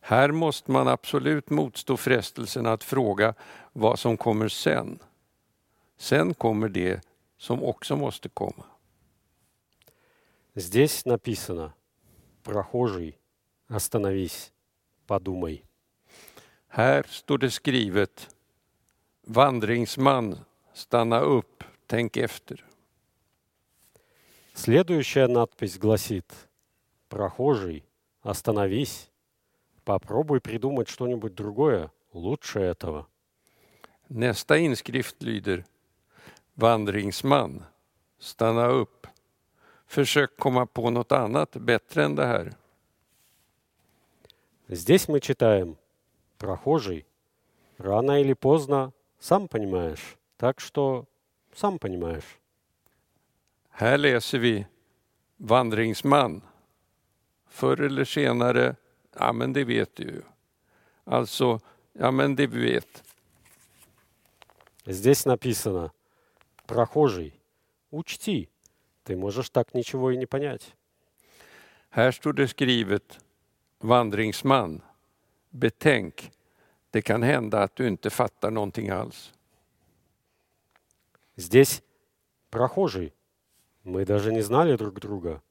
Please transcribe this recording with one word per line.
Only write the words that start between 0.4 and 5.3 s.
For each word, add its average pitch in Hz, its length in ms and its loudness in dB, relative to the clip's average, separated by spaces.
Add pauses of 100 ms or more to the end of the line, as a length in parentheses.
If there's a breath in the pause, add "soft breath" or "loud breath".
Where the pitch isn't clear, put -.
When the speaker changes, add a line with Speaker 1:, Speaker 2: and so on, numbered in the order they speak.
Speaker 1:
man 131 180 4
absolut 139 600 -2
motstå 143 460 -2
frestelsen 120 680 -2
att 113 180 -2
fråga 110 500 0 (380 loud breath)
vad 110 260 2
som 117 180 0
kommer 107 320 0
sen. - 500 -2 (960)